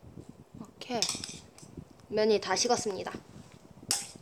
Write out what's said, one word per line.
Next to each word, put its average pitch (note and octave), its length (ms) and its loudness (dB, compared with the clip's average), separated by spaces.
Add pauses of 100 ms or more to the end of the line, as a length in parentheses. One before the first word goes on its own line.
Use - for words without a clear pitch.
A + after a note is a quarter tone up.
(600)
오케이. - 400 -6 (1080)
면이 G#3+ 320 6
다 F#3 160 0
식었습니다. G#3+ 560 2 (1080)